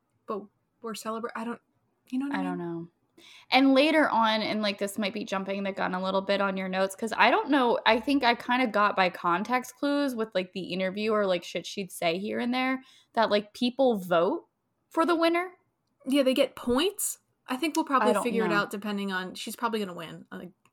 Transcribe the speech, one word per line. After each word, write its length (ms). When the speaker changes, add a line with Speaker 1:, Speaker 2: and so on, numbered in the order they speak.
Speaker 1:
but 160
we're 120
celebra-, 420
I 100
don't, 160
you 100
know 80
what 80
I 40
Speaker 2:
I 20
Speaker 1:
mean? 80
Speaker 2:
don't 80
know. 300
And 220
later 360
on, 320
and, 200
like, 180
this 180
might 160
be 100
jumping 400
the 80
gun 220
a 100
little 180
bit 200
on 160
your 100
notes, 280
'cause 200
I 160
don't 180
know, 360
I 140
think 240
I 120
kinda 320
got 280
by 140
context 680
clues 380
with, 180
like, 200
the 200
interview 380
or, 140
like, 180
shit 220
she'd 260
say 260
here 220
and 140
there, 300
that, 160
like, 240
people 440
vote 500
for 160
the 100
winner. 360
Speaker 1:
Yeah, 180
they 100
get 220
points. 640
I 100
think 180
we'll 100
Speaker 2:
I 20
Speaker 1:
probably 260
Speaker 2:
don't 100
Speaker 1:
figure 220
it 40
Speaker 2:
know. 60
Speaker 1:
out 160
depending 400
on, 240
she's 200
probably 240
gonna 140
win. 380
Like, 200